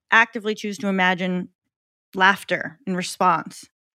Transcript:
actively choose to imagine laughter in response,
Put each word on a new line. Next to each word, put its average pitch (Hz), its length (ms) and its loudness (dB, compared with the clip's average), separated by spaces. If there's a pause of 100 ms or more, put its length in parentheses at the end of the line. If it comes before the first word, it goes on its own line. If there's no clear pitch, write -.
(120)
actively 220 420 2
choose 202 260 -8
to 202 100 -4
imagine 185 580 0 (680)
laughter 185 720 0
in 185 120 -4
response, - 720 -2 (260)